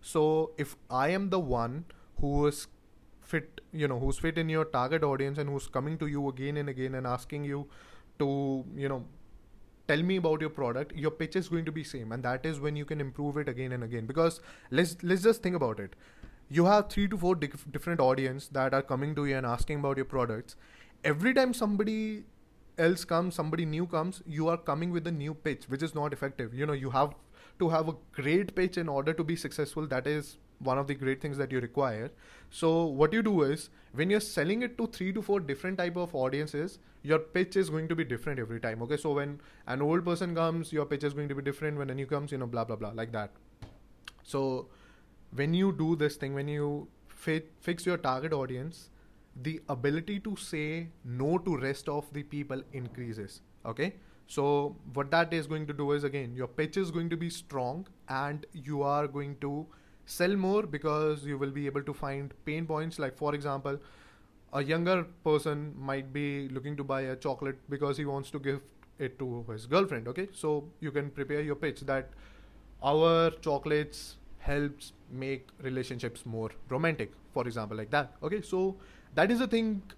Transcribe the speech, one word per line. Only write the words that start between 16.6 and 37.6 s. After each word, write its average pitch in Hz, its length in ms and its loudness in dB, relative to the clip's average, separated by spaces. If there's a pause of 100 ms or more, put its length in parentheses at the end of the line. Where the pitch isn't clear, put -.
have 202 240 8
three 202 200 2
to 208 100 0
four 175 160 4
diff-, 147 360 -4
different 160 300 0
audience 131 480 4
that 135 240 2
are 135 100 4
coming 139 340 -2
to 147 100 0
you 139 100 2
and 127 100 0
asking 120 340 2
about 139 160 2
your 131 100 0
products. 120 500 -2 (460)
Every 165 320 4
time 262 180 6
somebody 214 720 0 (540)
else 170 260 4
comes, 175 300 2
somebody 160 320 0
new 156 200 0
comes, 170 400 -2
you 156 220 2
are 170 80 4
coming 165 340 0
with 170 160 -2
a 170 60 -2
new 151 220 -2
pitch, 151 340 -4
which 135 140 -2
is 160 120 -4
not 147 180 0
effective. 131 420 -4
You 139 120 -2
know, 151 60 0
you 135 180 -2
have 139 240 4 (440)
to 175 100 4
have 160 200 4
a 160 60 -2 (180)
great 170 420 2
pitch 185 240 2
in 170 100 -2
order 143 240 2
to 170 100 0
be 165 140 0
successful. 156 500 -4
That 131 200 0
is 151 320 -2 (220)
one 131 180 2
of 139 80 0
the 143 80 0
great 131 260 0
things 143 160 -4
that 131 160 -2
you 127 80 2
require. 120 500 0 (400)
So 165 340 4
what 151 280 4
you 220 100 4
do 202 200 6
is, 143 280 2 (220)
when 156 180 2
you're 208 100 6
selling 208 420 0
it 240 160 -4
to 233 80 0
three 190 260 -2
to 208 100 -2
four 202 180 2
different 175 380 -4
type 175 180 0
of 175 180 -2
audiences, 147 640 0 (240)
your 156 160 4
pitch 185 380 0
is 185 140 4